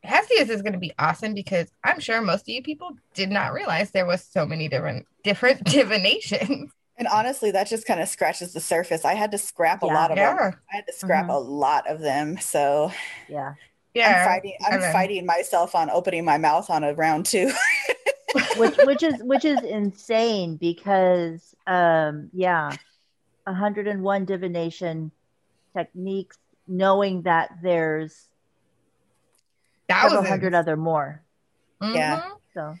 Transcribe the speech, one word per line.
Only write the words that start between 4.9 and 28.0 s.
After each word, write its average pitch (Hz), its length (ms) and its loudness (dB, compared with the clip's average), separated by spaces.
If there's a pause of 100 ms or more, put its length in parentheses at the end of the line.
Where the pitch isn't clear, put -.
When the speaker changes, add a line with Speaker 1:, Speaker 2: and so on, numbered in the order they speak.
Speaker 1:
different 247 420 2
<laughs> - 0 -
divinations. 220 1080 0 (240)
Speaker 2:
And 240 120 -6
honestly, 220 420 0
that 196 180 0
just 220 180 -6
kinda 180 200 0
scratches 175 480 -4
the 165 60 -8
surface. 170 440 -2
I 165 100 2
had 214 180 -2
to 202 60 -4
scrap 175 440 -2
a 165 40 -2
Speaker 3:
Yeah. 156 80 0
Speaker 2:
lot 160 160 4
of 160 60 0
them. 233 220 4
Speaker 1:
Yeah. 208 120 0 (220)
Speaker 2:
I 202 40 -8
had 208 100 -10
to 262 60 -12
scrap 170 320 0
Speaker 3:
Mm-hmm. - 60 -6
Speaker 2:
a 139 80 2
lot 139 500 0
of 156 120 -6
them. 151 380 -2
So 151 540 0 (360)
Speaker 3:
Yeah. 143 260 -10 (400)
Speaker 1:
Yeah. 208 300 6
Speaker 2:
I'm - 20 -
fighting, 190 280 -2 (120)
I'm 208 80 2
Speaker 1:
And 185 80 0
then 170 100 0
Speaker 2:
fighting 185 340 0
myself 170 480 0
on 165 160 0
opening 175 340 -2
my 156 140 2
mouth 160 320 0
on 156 120 0
a 147 120 0
round 156 320 0
two. 226 300 2
<laughs> 719 60 0 (920)
Speaker 3:
Which, 226 180 4 (100)
which 277 200 2
is, 302 180 2
which 254 220 2
is 277 180 2
insane 208 920 -2
because, 175 1000 0 (140)
um, 160 640 2
yeah, 175 400 0 (760)
a 190 80 -6
hundred 208 320 -2
and 202 160 -4
one 196 220 0
divination 170 880 -6 (640)
techniques, 185 600 -8 (300)
knowing 190 560 2
that 165 280 2 (120)
there's 160 680 -2 (1600)